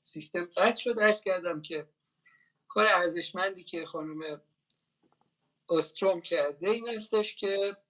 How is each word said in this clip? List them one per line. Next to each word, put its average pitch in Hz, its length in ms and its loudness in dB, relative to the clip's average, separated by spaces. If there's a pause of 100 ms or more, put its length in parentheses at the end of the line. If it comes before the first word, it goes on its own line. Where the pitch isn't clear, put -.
سیستم - 440 -8
قطع 214 320 2
شد. 226 240 -2
عرض 214 220 6
کردم 175 400 -2
که 151 240 -6 (800)
کار 208 180 4
ارزشمندی 180 760 0
که 165 220 -8
خانم 156 560 -10 (1300)
استروم 175 500 0
کرده 156 500 0
این 233 180 0
هستش 214 480 -2
که 196 400 0 (140)